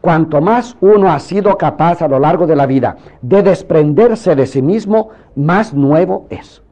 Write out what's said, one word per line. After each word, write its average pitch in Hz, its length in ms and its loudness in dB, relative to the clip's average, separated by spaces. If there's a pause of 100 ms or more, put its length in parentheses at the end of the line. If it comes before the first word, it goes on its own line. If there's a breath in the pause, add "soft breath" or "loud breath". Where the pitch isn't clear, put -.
Cuanto 156 400 0
más 233 400 -2
uno 196 300 4
ha 151 80 -2
sido 190 380 -2
capaz 170 460 -2
a 156 60 -2
lo 135 100 0
largo 151 280 0
de 151 100 2
la 139 100 0
vida 131 300 -2 (260 loud breath)
de 190 200 2
desprenderse 175 920 2
de 135 120 0
sí 131 160 -4
mismo, 214 480 -2 (260 loud breath)
más 175 380 -2
nuevo 160 560 0
es. - 420 -18